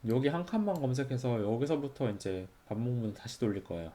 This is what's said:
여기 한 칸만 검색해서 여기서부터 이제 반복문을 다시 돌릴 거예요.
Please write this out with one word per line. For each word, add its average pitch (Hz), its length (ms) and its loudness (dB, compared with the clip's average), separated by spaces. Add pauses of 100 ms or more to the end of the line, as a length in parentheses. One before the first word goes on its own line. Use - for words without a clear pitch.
여기 131 220 4
한 175 180 0
칸만 208 340 0
검색해서 127 600 0
여기서부터 139 680 0
이제 95 360 -4 (220)
반복문을 113 460 -2
다시 - 260 -12
돌릴 101 240 0
거예요. 82 300 -6